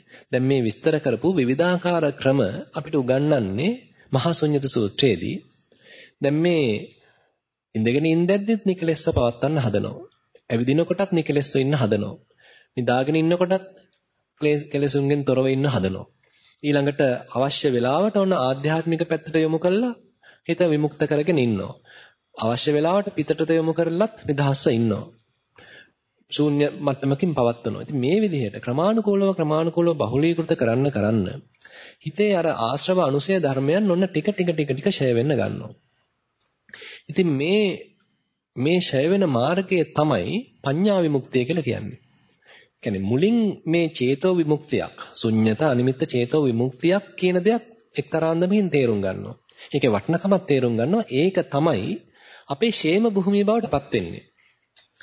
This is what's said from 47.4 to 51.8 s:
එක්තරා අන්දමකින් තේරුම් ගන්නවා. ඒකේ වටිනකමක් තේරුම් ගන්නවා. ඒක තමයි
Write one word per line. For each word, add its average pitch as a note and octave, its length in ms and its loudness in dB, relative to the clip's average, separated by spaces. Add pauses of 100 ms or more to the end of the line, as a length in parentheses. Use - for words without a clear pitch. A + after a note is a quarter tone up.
එක්තරා D#3+ 360 -2
අන්දමකින් F#3 380 2
තේරුම් B2 320 2
ගන්නවා. G2 380 -6 (260)
ඒකේ C#3 260 0
වටිනකමක් F3+ 540 0
තේරුම් B2+ 300 2
ගන්නවා. D3+ 340 0
ඒක E3 340 0
තමයි C#3+ 480 0 (540)